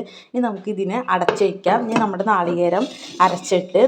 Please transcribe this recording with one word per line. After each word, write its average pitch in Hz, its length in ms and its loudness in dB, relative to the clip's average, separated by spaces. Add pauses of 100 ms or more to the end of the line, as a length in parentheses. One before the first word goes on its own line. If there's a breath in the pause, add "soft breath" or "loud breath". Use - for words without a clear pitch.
(320 loud breath)
ഇനി 247 160 -2
നമുക്കിതിനെ 196 500 -4 (160)
അടച്ച് 185 320 2
വയ്ക്കാം. 185 400 0
ഇനി 226 160 -2
നമ്മുടെ 196 300 -2
നാളികേരം 175 520 0 (400 loud breath)
അരച്ചിട്ട് 180 640 0